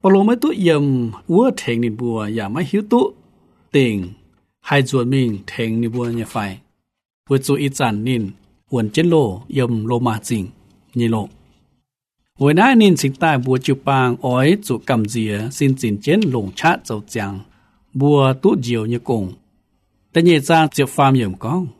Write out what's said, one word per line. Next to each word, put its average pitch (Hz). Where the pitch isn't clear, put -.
Paulo 190
mới 226
tụ 294
yếm, 143
ua 220
thèn 117
nịt 117
bùa, 113
và 107
mấy 143
hiếu 208
tụ, 240
tình, 110
hai 143
ruột 123
mình 123
thèn 113
nịt 117
bùa 123
như 117
phải. 101
Với 135
chỗ 139
ít 139
giản 110
nín, 117
uẩn 113
chiến 165
lô, 127
yếm 117
lô 120
mà 113
chỉnh, 107
như 117
lộ. 110
Với 143
nãy 240
nín 202
xịt 135
tai 156
bùa 127
chụp 135
bằng, 131
ói 131
chỗ 120
cầm 113
gì 110
á, 107
xin 135
chính 110
chiến 151
lùng 123
trá 165
châu 107
giang, 101
bùa 135
tụ 208
diệu 117
như 120
cùng. 107
Tại 165
nhẹ 170
ra 160
chụp 139
phàm 135
yếm 107
con. 156